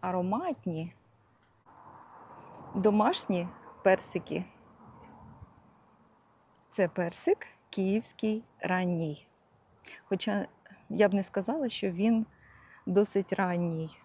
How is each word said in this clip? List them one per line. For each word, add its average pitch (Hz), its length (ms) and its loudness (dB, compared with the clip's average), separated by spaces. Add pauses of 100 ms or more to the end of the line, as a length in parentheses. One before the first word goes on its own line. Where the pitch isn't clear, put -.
Ароматні, 185 920 -4 (1800)
домашні 208 760 2 (340)
персики. 185 640 2 (2250)
Це 185 180 2
персик 175 580 -2 (240)
київський 214 720 -2 (160)
ранній. 175 680 -2 (800)
Хоча 202 420 -2 (420)
я 202 200 4
б 190 60 0
не 196 80 2
сказала, 240 460 -2
що 202 220 -4
він 220 360 2 (600)
досить 196 460 2
ранній. 175 720 -2